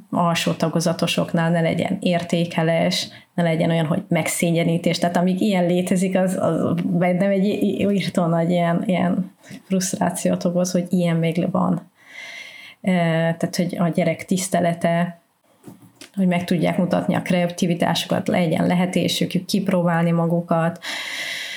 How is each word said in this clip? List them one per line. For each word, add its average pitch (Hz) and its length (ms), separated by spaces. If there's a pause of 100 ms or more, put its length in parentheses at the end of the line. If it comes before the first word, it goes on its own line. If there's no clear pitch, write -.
(100)
alsó 170 420
tagozatosoknál 165 960
ne 170 100
legyen 165 400
értékelés, 170 1080 (260)
ne 175 80
legyen 165 280
olyan, 165 160
hogy 165 220
megszégyenítés. 170 920
Tehát 175 180
amíg 185 240
ilyen 185 260
létezik, 180 500
az, 185 240
az 160 340 (100)
bennem 180 460
egy 190 140
i-, 202 340
i-, 190 120
írtó 180 360
nagy 165 240
ilyen, 170 360
ilyen 180 460 (320)
frusztrációt 180 800
okoz, 180 260
hogy 175 180
ilyen 175 280
még 165 340
van. 180 400 (880)
Ö, - 100
tehát, 165 640
hogy 175 220
a 170 100
gyerek 160 360
tisztelete, 175 960 (920)
hogy 190 120
meg 175 180
tudják 170 340
mutatni 175 360
a 113 80
kreativitásukat, 175 1080
legyen 175 380
lehetőségük 175 800
kipróbálni 175 640
magukat. 170 720 (760)